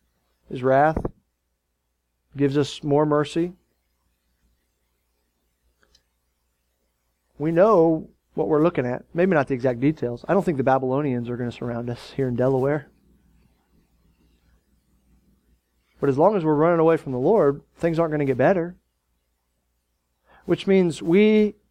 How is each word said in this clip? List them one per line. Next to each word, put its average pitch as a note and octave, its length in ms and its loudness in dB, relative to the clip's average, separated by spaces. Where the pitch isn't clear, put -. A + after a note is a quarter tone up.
His B2+ 120 -12
wrath, C3+ 360 2
gives C#3 220 0
us - 260 -4
more D3 220 2
mercy, D3+ 480 -2
we D#3 140 -4
know E3 580 4
what - 140 -4
we're D3+ 160 2
looking D#3+ 220 0
at. B2 280 -8
Maybe F3+ 200 0
not C#3+ 140 0
the C#3 60 -6
exact B2 260 -2
details. B2 480 -4
I D#3+ 60 -2
don't F#3 100 0
think D#3 140 -2
the C3 60 -2
Babylonians C3 640 -2
are A#2+ 80 -8
gonna A#2+ 140 -6
surround A#2+ 380 -10
us - 260 -14
here C3+ 120 -2
in B2 80 -4
Delaware. C3+ 540 -2
But C#3 100 0
as C3 80 0
long F#3+ 180 4
as F3 80 -2
we're D#3 120 0
running E3 240 2
away D#3+ 180 4
from C#3+ 140 -12
the B2 80 -6
Lord, D3 420 2
things E3 220 -2
aren't E3 120 -2
gonna D3 140 -2
get C3 120 -2
better. F3 380 0
Which F3 220 -4
means F#3 340 0
we, G#3 540 4